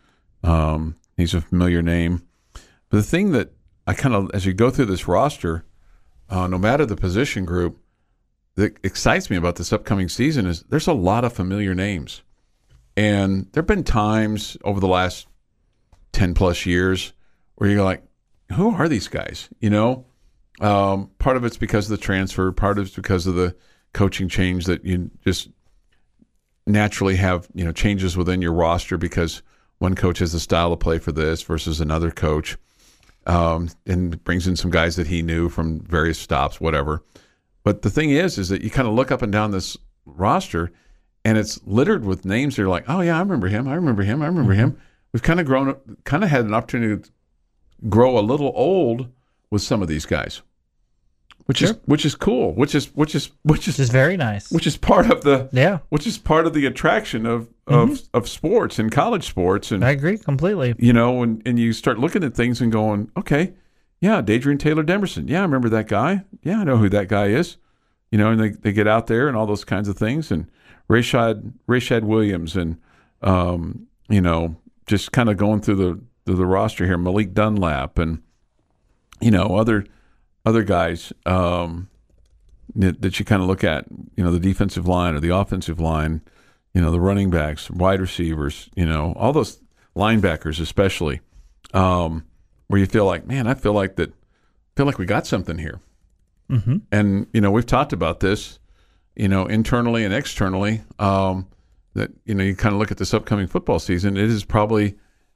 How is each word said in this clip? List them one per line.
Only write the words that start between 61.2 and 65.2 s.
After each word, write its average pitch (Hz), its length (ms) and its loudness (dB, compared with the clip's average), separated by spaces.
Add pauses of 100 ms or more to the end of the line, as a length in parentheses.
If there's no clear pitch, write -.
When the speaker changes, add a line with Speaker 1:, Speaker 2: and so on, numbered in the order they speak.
Speaker 1:
and, 113 200 -2
and 123 140 0
you 117 140 2
start 113 260 -2
looking 165 240 0
at 131 120 -4
things 120 260 0
and 117 100 2
going, 107 460 0
"Okay, 151 380 0 (460)
yeah, 196 220 2
Dadrian 127 360 2
Taylor 156 260 0
Demerson. 180 440 -2